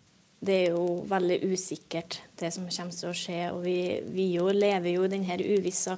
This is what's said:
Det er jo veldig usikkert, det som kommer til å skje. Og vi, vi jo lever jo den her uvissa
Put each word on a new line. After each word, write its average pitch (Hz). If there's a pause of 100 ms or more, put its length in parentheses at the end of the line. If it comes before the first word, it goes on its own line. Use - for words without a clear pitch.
(440)
Det 190
er -
jo 175
veldig 185
usikkert, - (160)
det 170
som 185
kommer 175
til 175
å 175
skje. 175 (140)
Og 175
vi, 180 (320)
vi 185
jo 180
lever 196
jo 190
den 196
her 180
uvissa 185